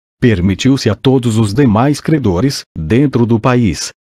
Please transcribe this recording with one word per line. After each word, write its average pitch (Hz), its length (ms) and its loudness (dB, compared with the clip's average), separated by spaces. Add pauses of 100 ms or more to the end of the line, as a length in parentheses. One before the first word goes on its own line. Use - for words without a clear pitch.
(200)
Permitiu-se 113 720 0
a 98 60 0
todos 123 420 0
os 107 160 0
demais 131 480 2
credores, 131 640 -2 (120)
dentro 117 480 0
do 113 160 0
país, 123 500 -2 (140)